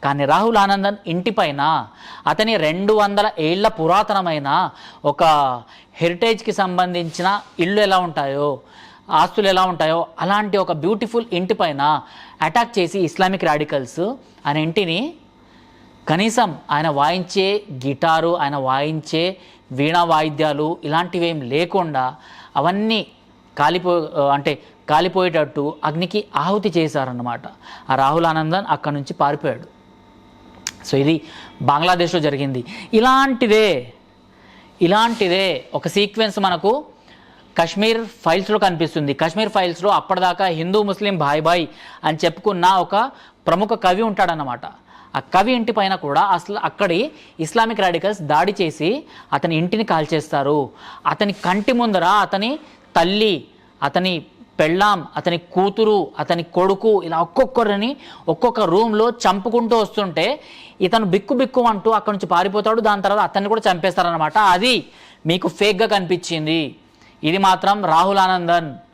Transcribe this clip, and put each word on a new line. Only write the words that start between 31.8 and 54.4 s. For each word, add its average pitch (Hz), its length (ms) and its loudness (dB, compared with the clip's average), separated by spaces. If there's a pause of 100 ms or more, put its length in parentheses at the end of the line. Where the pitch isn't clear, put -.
జరిగింది. 139 460 -2 (280)
ఇలాంటిదే, 220 1000 2 (880)
ఇలాంటిదే 190 920 2
ఒక 151 140 -4
సీక్వెన్స్ 202 520 0
మనకు 196 460 0 (720)
కశ్మీర్ 220 480 2
ఫైల్స్‌లో 190 540 -2
కనిపిస్తుంది. 160 540 0
కశ్మీర్ 165 360 -2
ఫైల్స్‌లో 185 400 0
అప్పటిదాకా 185 560 0
హిందూ 180 380 0
ముస్లిం 202 340 -2
భాయ్ 151 240 0
భాయ్ 165 260 2 (360)
అని 160 220 0
చెప్పుకున్న 175 420 0
ఒక 185 280 2 (520)
ప్రముఖ 180 260 0
కవి 190 280 0
ఉంటాడన్నమాట. 165 640 -2 (500)
ఆ 135 40 -2
కవి 214 340 2
ఇంటి 233 180 -2
పైన 196 240 0
కూడా 147 260 0
అసలు 196 420 0
అక్కడి 196 480 -2 (280)
ఇస్లామిక్ 226 400 0
రాడికల్స్ 185 420 0
దాడి 160 400 0
చేసి 175 420 -2 (300)
అతని 165 220 0
ఇంటిని 180 280 0
కాల్చేస్తారు. 151 840 0 (380)
అతని 196 260 -2
కంటి 196 380 -2
ముందర 220 320 2
అతని 208 560 0 (360)
తల్లి, 190 500 2 (380)
అతని 175 420 -2 (340)